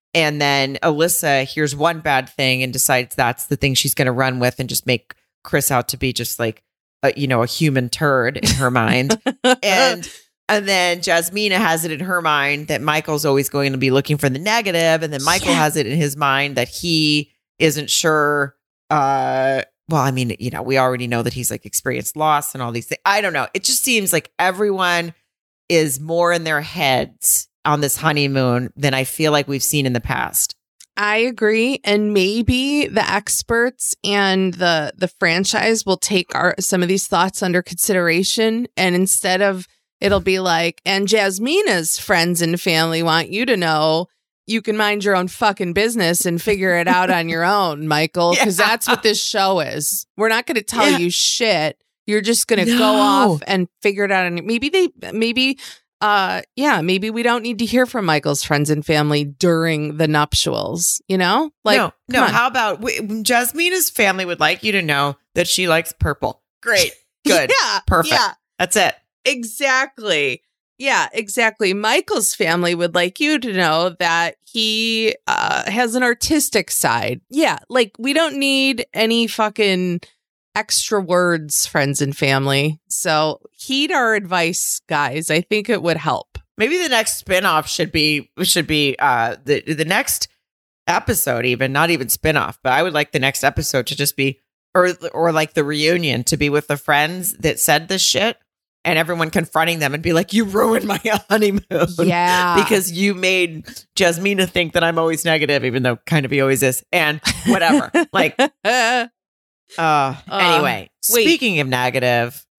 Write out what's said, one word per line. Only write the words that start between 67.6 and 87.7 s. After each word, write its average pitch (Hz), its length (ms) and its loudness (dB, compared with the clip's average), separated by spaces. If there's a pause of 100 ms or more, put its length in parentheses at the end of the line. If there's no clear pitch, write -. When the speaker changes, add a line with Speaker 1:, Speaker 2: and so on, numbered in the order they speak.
Speaker 2:
Yeah, 202 240 -2
Speaker 1:
Perfect. 180 260 2
Speaker 2:
yeah. - 200 2 (260)
Speaker 1:
That's 180 160 0
it. 190 180 2 (580)
Speaker 2:
Exactly. 214 920 -2 (340)
Yeah, 226 340 0
exactly. 220 600 -2
Michael's 240 640 0
family 175 400 0
would 170 180 -2
like 180 260 0
you 294 200 0
to 233 140 -6
know 170 460 0
that 170 360 0 (100)
he, 220 720 -2 (100)
uh, - 440 -2
has 226 260 -2
an 254 80 0
artistic 240 640 0
side. 117 600 -2
Yeah, 254 280 0 (120)
like, 233 280 0
we 262 160 -2
don't 302 220 0
need 269 580 0
any 226 340 2
fucking 196 760 0 (540)
extra - 460 -2
words, 175 640 0
friends 143 360 0
and 143 140 -2
family. 139 640 0 (100)
So 156 500 -2 (140)
heed 277 380 -4
our 247 220 2
advice, 175 760 -2
guys. 147 440 -2
I 160 100 2
think 208 280 -4
it 220 120 0
would 160 160 0
help. 147 400 -6 (200)
Speaker 1:
Maybe 269 200 0
the 349 120 -2
next 226 360 -2
spinoff 185 420 2
should - 240 -4